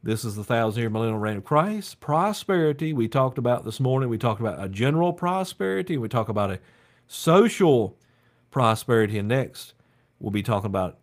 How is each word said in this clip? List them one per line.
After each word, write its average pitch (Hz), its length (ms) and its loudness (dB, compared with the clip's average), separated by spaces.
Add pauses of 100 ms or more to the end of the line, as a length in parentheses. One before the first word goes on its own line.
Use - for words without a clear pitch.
This 110 200 -2
is 107 120 -6
the 104 80 -10
thousand-year 113 460 0
millennial 110 300 -2
reign 107 180 -4
of 98 60 -10
Christ. 196 560 -2
Prosperity, 160 920 0
we 117 140 0
talked 131 300 0
about 123 280 0
this 107 140 -10
morning. 131 300 2
We 113 80 -2
talked 113 220 0
about 95 240 -4
a 95 60 -6
general 147 420 0
prosperity. 185 840 -4
We 113 100 -4
talk 110 220 0
about 101 220 0
a 90 80 -8 (480)
social 165 880 4 (540)
prosperity. 110 680 2
And 101 100 -4
next, - 460 -2 (460)
we'll 107 120 -6
be 101 120 -2
talking 107 240 0
about 95 360 -2